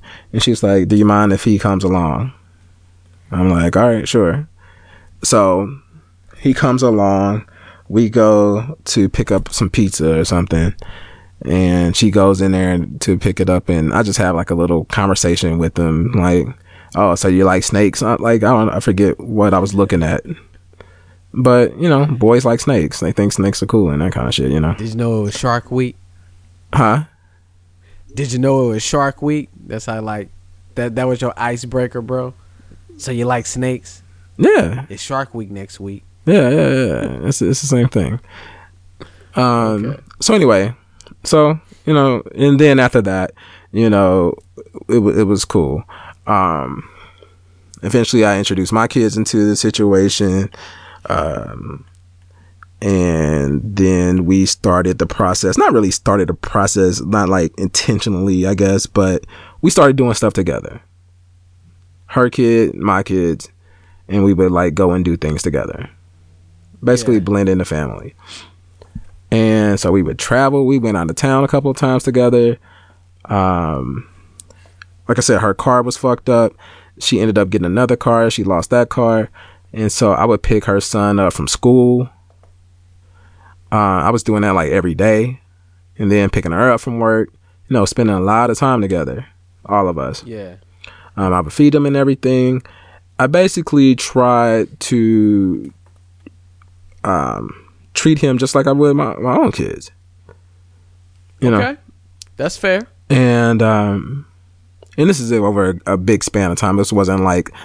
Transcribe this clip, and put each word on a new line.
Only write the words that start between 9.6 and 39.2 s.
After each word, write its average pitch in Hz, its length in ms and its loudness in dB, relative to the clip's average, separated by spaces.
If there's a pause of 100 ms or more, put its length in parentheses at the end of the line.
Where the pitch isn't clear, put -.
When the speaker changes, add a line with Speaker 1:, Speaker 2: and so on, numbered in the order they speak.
Speaker 1:
pizza 80 500 0
or 82 60 0
something. 87 480 -2 (720)
And 87 520 0
she 110 140 2
goes 98 320 2
in 95 100 2
there 92 200 0
and, 85 300 -4
to 95 180 0
pick 95 200 -4
it 90 100 0
up. 90 200 -2
And 80 240 0
I 107 80 0
just 104 160 -2
have, 92 180 0
like, - 140 -4
a 85 60 -2
little 85 300 0
conversation 87 720 -2
with 82 180 -2
him. 85 360 0
Like, 87 340 2 (480)
"Oh, 92 180 2
so 87 140 -2
you 92 180 4
like 92 180 2
snakes?" 101 380 0
I, 117 140 0
like, 117 280 0
I 123 60 2
don't, 110 200 2
I - 100 -4
forget 98 400 0
what 104 340 0
I 92 60 4
was 98 160 -2
looking 98 260 0
at. 82 220 -2 (1120)
But, 123 440 2
you 175 100 0
know, 143 180 4
boys 123 380 2
like 117 160 0
snakes. 101 400 -2
They 80 100 -2
think 101 220 0
snakes 98 280 -2
are - 60 -4
cool 101 240 2
and 73 100 -2
that 90 120 -2
kind 62 140 -4
of - 60 -4
shit, 65 180 -2
you 76 80 0
know? 78 160 0
Speaker 2:
Did 113 140 -8
you 110 60 -10
know 117 240 -2
it 107 40 -2
was 101 140 -6
Shark 120 320 -4
Week? 127 260 -4 (800)
Speaker 1:
Huh? 120 300 2 (1120)
Speaker 2:
Did 135 160 -6
you 123 80 -4
know 135 260 2
it 113 80 -2
was 107 100 -4
Shark 139 380 -2
Week? 147 280 -4 (180)
That's 107 180 -12
how, 110 160 -8
like, 107 280 -10 (460)
that, 120 200 -6
that 127 120 -2
was 127 140 -2
your 123 160 -4
icebreaker, 120 640 -6
bro? 127 320 -8 (640)
"So 131 140 -10
you 120 140 -4
like 123 200 -2
snakes?" 127 560 -8 (360)
Speaker 1:
Yeah. 135 520 0
Speaker 2:
"It's 98 140 -14
Shark 135 320 -8
Week 104 160 -12
next 98 280 -16
week." 98 240 -12 (220)
Speaker 1:
Yeah, 156 240 4
yeah, 151 200 2
yeah. 80 580 -2
It's, - 140 -4
it's 92 200 0
the 143 60 -8
same 127 200 2
thing. 107 320 -2 (1160)